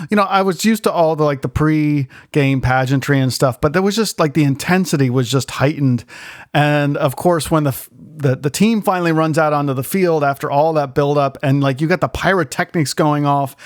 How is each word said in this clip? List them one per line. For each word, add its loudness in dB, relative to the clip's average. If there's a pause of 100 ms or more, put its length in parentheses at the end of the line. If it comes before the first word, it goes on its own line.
(100)
you 0
know, 4
I 2
was -2
used 2
to 2
all 2
the, -2
like, 0
the -4
pre-game 0
pageantry 0
and 0
stuff, -2
but 0
there 0
was 0
just, -2
like, 0
the 2
intensity 0
was 0
just -2
heightened. 0 (480)
And, 0
of -2
course, -2
when 2
the 0
f-, -6
the, -4
the -4
team 2
finally 0
runs 0
out 2
onto 0
the -4
field 0
after -2
all 2
that -2
buildup, 0
and, 2
like, 0
you 0
got 0
the 0
pyrotechnics -2
going 0
off, 0 (120)